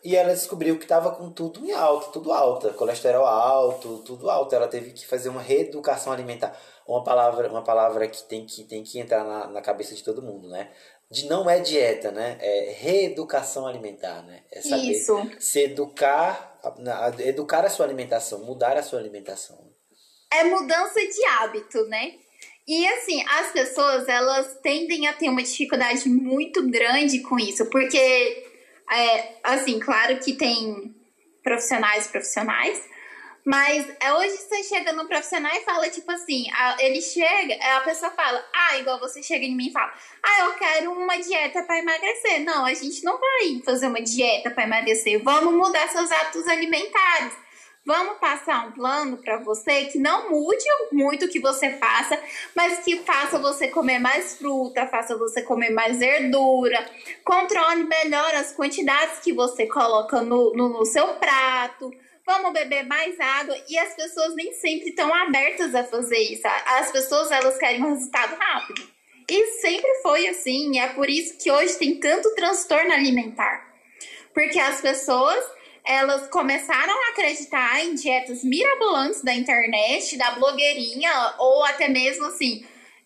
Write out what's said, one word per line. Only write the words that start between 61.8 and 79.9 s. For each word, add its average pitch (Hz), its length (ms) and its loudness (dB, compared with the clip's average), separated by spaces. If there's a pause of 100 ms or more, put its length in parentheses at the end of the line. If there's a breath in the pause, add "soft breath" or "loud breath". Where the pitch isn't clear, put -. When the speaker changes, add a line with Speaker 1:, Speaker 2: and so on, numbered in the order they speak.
Speaker 2:
Vamos 381 260 2
beber 277 300 -2
mais 320 360 -4
água. 277 380 -2 (100)
E 302 120 -6
as 339 160 -2
pessoas 330 400 -4
nem 330 180 -8
sempre 320 380 -4
tão 311 200 0
abertas 294 600 2
a 247 100 2
fazer 233 360 -2
isso. 214 260 -2
A, 214 340 2
as - 120 -2
pessoas, 294 400 2
elas 262 260 2
querem 247 240 0
um 294 140 2
resultado 254 400 -2
rápido. - 520 -2 (400 soft breath)
E 415 200 4 (140)
sempre 381 280 0 (140)
foi 339 240 4
assim. 285 460 -2
E 262 60 2
é 254 100 2
por 269 200 0
isso 311 300 -2
que - 100 0
hoje 311 280 4
tem 311 220 0
tanto 349 360 4
transtorno 349 580 2
alimentar. 233 800 0 (580 loud breath)
Porque 302 280 0
as 277 200 0
pessoas, 269 640 2 (400 loud breath)
elas 269 440 2
começaram 285 640 0
a 480 160 0
acreditar 294 760 0
em 339 120 -4
dietas 254 480 -2
mirabolantes 359 800 2
da 247 100 0
internet, 240 800 0